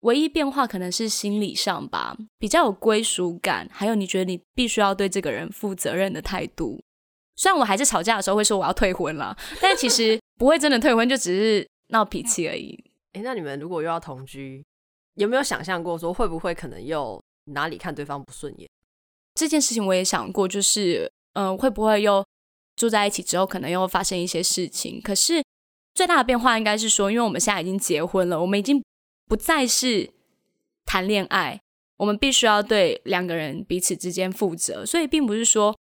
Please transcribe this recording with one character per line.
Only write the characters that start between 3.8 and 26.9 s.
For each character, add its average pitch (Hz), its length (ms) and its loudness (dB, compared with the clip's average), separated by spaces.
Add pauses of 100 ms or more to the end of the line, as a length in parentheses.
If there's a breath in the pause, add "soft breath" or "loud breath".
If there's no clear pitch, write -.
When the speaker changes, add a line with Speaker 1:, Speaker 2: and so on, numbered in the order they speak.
Speaker 1:
有 226 100 0
你 196 100 -2
觉 190 120 -2
得 185 60 0
你 180 160 -4 (140)
必 247 140 0
须 214 120 0
要 196 140 4
对 196 140 0
这 190 120 -2
个 247 120 -4
人 170 180 -6
负 196 240 -6
责 - 180 -4
任 190 200 0
的 156 100 -8
态 - 240 -6
度。 - 340 -8 (540)
虽 - 160 4
然 370 80 4
我 277 60 6
还 202 120 2
是 262 80 0
吵 - 160 2
架 214 140 2
的 196 80 -2
时 - 80 0
候 196 60 4
会 214 80 2
说 208 120 2
我 190 80 0
要 160 80 0
退 190 200 2
婚 160 240 -4
啦， 101 200 -8 (240 loud breath)
但 381 160 4
其 254 120 0
实 220 320 2 (160)
不 240 100 2
会 311 100 8
真 302 140 2
的 254 80 4
退 247 160 4
婚， 226 140 4
就 269 80 2
只 180 200 0
是 208 320 2 (200)
闹 220 160 2
脾 208 180 -6
气 170 260 -2
而 - 80 -6
已。 - 220 -12 (160)
Speaker 2:
<laughs> - 200 -20
诶， 190 100 -12
那 254 100 -8
你 214 60 -6
们 143 180 -8
如 156 120 -10
果 170 100 -4
又 160 80 -2
要 170 100 -2
同 135 280 -12
居， 135 360 -16 (520)
有 202 120 0
没 233 80 0
有 269 80 4
想 - 220 -4
象 175 180 -4
过 170 160 -4
说 170 140 -4
会 208 160 0
不 165 100 -6
会 170 160 -4
可 170 140 -12
能 - 160 -14
又 135 360 -6 (260)
哪 147 200 -6
里 165 120 -8
看 175 160 -8
对 143 100 -8
方 143 180 -10
不 - 80 -20
顺 - 300 -12
眼？ - 80 -20 (680)
Speaker 1:
这 311 140 0
件 302 100 4
事 277 140 2
情 226 120 -2
我 190 100 2
也 185 100 2
想 170 260 -2
过， 190 160 0
就 202 140 -4
是， 175 500 0 (220)
呃， 190 240 -2
会 - 140 2
不 208 120 -4
会 214 200 4
又 202 200 4 (540)
住 233 120 2
在 208 180 2
一 202 40 0
起 - 120 -6
之 - 160 -2
后 190 80 4
可 185 140 -6
能 139 100 -4
又 185 180 0
发 185 160 -8
生 185 120 -2
一 175 100 -2
些 180 160 -4
事 175 260 -2
情？ - 320 -10
可 202 140 -4
是 320 280 2 (520)
最 370 120 2
大 339 120 4
的 247 60 4
变 247 140 2
化 233 200 4
应 220 40 -2
该 214 140 2
是 220 120 -2
说， 202 220 2